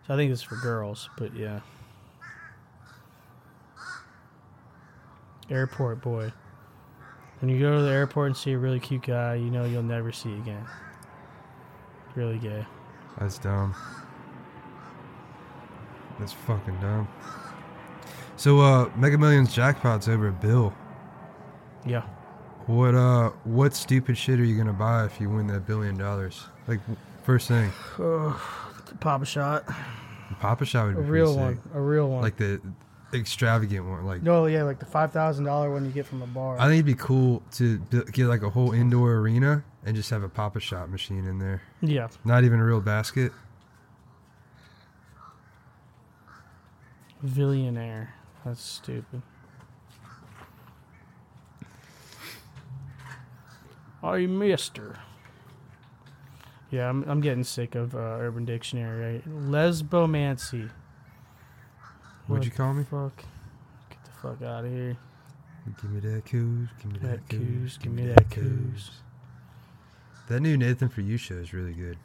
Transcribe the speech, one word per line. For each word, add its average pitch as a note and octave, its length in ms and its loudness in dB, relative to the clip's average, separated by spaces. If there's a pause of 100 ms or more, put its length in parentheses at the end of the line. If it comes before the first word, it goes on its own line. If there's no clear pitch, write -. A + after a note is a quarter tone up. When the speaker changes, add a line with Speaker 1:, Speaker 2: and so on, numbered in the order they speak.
Speaker 1:
So C#3 80 -4
I - 20 0
think C#3+ 140 2
this B2 100 -2
is - 40 -14
for A2 120 -12
girls, A2 600 -6
but A#2 180 -8
yeah. G#2 240 -8 (4000)
Airport C3 500 -2
boy. A2+ 320 -4 (1080)
When C3 100 0
you B2+ 100 2
go D3 160 4
to D3 60 4
the C#3+ 80 2
airport C#3 380 2
and C3 80 -2
see C3+ 160 -4
a B2+ 60 0
really B2+ 220 0
cute B2+ 220 -6
guy, A#2+ 340 -2
you A#2+ 140 -2
know B2 140 -2
you'll A#2+ 180 -2
never A#2 300 -4
see A2+ 220 -8
again. G#2+ 300 -10 (1500)
Really A#2 240 -2
gay. G#2+ 280 -6 (520)
Speaker 2:
That's G2+ 200 -4
dumb. G2 360 -2 (2500)
That's G#2+ 140 -8
fucking G2 480 -4
dumb. G#2 260 -2 (1300)
So, C#3+ 240 8
uh, C3 360 8
Mega C#3+ 220 6
Millions C#3+ 360 8
jackpot's A#2+ 540 2
over G#2+ 200 4
a F#2+ 40 0
bill. G#2+ 400 4 (1120)
Speaker 1:
Yeah. A#2+ 160 -2 (640)
Speaker 2:
What, A#2+ 280 6
uh, B2 360 6 (140)
what C3 300 4
stupid B2+ 440 2
shit C3 220 2
are A#2+ 40 6
you A2+ 120 4
gonna G#2+ 160 2
buy A2 340 2
if - 140 -8
you G2+ 100 0
win G#2+ 180 0
that G2 180 -2
billion G#2 300 -2
dollars? G2 480 -4 (220)
Like, A2 160 -2
w-, A2+ 160 -8 (240)
first B2+ 260 2
thing. A#2 220 4 (300)
Speaker 1:
Uh, D#3+ 360 0 (640)
pop C#3 220 0
a - 40 -4
shot. D3 380 -2 (760)
Speaker 2:
Pop G#2+ 200 0
a C3+ 40 2
shot A2+ 240 2
would G2 100 0
Speaker 1:
A - 40 0
Speaker 2:
be C#3+ 60 0
Speaker 1:
real D#3+ 260 6
Speaker 2:
pretty C3+ 60 2
Speaker 1:
one. C3 140 2
Speaker 2:
sick. A#2+ 100 -8 (100)
Speaker 1:
A C#3+ 60 -2
real D3 280 2
one. B2+ 140 0
Speaker 2:
Like A2 140 0
the G2+ 240 -2 (540)
extravagant A2 720 0
one. F#2 200 -6
Like F2+ 160 -4
Speaker 1:
No, E3 240 6
yeah, D#3 180 2
like C#3 140 -2
the - 80 -12
five D#3 260 0
thousand D#3 340 0
dollar C#3+ 260 0
one C#3 120 -2
you C3 60 -4
get C#3 160 -6
from C3 160 -8
a A#2+ 40 -8
bar. C3 320 -6
Speaker 2:
I B2 80 4
think D#3 80 8
it'd D#3+ 120 6
be C3+ 80 4
cool B2+ 480 4 (100)
to A#2 260 2
b-, A#2+ 240 0 (100)
get, B2+ 140 2
like, A#2+ 160 2
a G2+ 80 0
whole B2 220 2
indoor A#2+ 440 6
arena B2+ 480 4 (200)
and A2 120 -2
just G#2 140 -4
have A2 120 -2
a F#2+ 60 -6
pop G#2 260 -4
a G#2+ 60 -4
shot F2+ 300 -8
machine F#2+ 360 -6
in F#2+ 120 -4
there. F#2+ 240 -4 (180)
Speaker 1:
Yeah. C#3 280 0 (160)
Speaker 2:
Not A#2+ 200 6
even A#2 160 6
a A2+ 40 4
real A2+ 160 4
basket. G#2+ 520 0 (4000)
Speaker 1:
Billionaire. A#2+ 800 -2 (340)
That's A#2+ 140 -10
stupid. B2 600 -12 (4000)
"I F3+ 240 0
mister." F#3 720 -2 (1700)
Yeah, B2 200 -2
I'm, C3+ 180 -2
I'm D3 140 2
getting B2+ 220 0
sick - 300 -6
of, B2 200 -4
uh, A#2+ 40 -8
Urban A#2 460 -6
Dictionary, A#2 680 -6
right? B2 140 -10 (220)
Lesbomancy. D3+ 1160 0 (1600)
Speaker 2:
What'd A2 140 2
Speaker 1:
What C3 40 0
Speaker 2:
you A#2+ 60 -2
call C3+ 240 0
Speaker 1:
the C#3+ 60 0
Speaker 2:
me? C#3 40 -2
Speaker 1:
fuck? C#3 400 -6 (640)
Get - 160 -20
the - 60 -20
fuck B2+ 320 -12
outta A#2+ 260 -8
here. B2 280 -6 (840)
Speaker 2:
Give G#2 100 -8
me G#2 100 -4
that A2 260 -6
coos, A#2+ 420 -2 (140)
give G#2 100 -8
me G2+ 60 -8
that C3 100 -4
Speaker 1:
That A#2+ 220 -6
Speaker 2:
coos, A2 80 -4
Speaker 1:
coos, B2 400 -4
Speaker 2:
give - 60 -14
Speaker 1:
give A#2+ 80 -4
Speaker 2:
me A#2+ 100 -4
Speaker 1:
me B2 60 -2
Speaker 2:
that A#2 80 6
Speaker 1:
that - 140 10
Speaker 2:
coos. G#2 140 -4
Speaker 1:
coos. - 460 -4 (1400)
Speaker 2:
That A#2+ 120 0
new D#3 180 4
Nathan B2 320 2
For G#2+ 100 -6
You G#2 160 -2
show F#2+ 200 -8
is E2+ 180 -10
really F2+ 180 -6
good. F2 320 -10